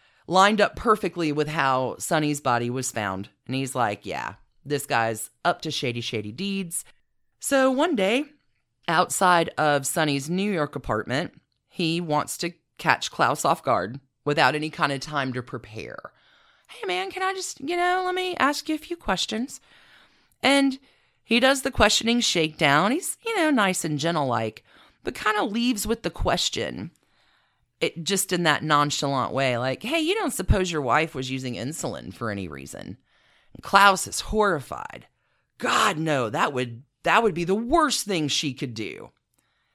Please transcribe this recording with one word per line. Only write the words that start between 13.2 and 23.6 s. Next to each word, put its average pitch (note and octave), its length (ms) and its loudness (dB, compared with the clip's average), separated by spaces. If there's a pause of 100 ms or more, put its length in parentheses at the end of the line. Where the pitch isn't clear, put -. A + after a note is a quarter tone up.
off D3+ 180 0
guard A2+ 360 0 (260)
without D3 300 4
any D3+ 140 -4
kind D3 220 0
of C#3 100 -4
time C#3 320 -4
to B2 100 -6
prepare. A2 540 -12 (720)
"Hey, - 180 -10
man, F#4 240 -4
can F#4 120 -6
I F#4+ 100 -2
just, - 280 -8
you E4 140 -4
know, F4+ 300 2
let F4+ 100 -2
me F#4 220 -4
ask C#4+ 320 0
you D#4 60 -2
a D4+ 40 -6
few - 180 -10
questions?" G#3+ 640 -4 (800)
And C#4 380 4 (440)
he A#3 160 2
does C4 220 4
the C4+ 100 -2
questioning A#3 480 4
shakedown. D#3+ 720 4
He's, F4 340 -4
you A4+ 120 -2
know, D#4+ 120 4
nice G3+ 360 2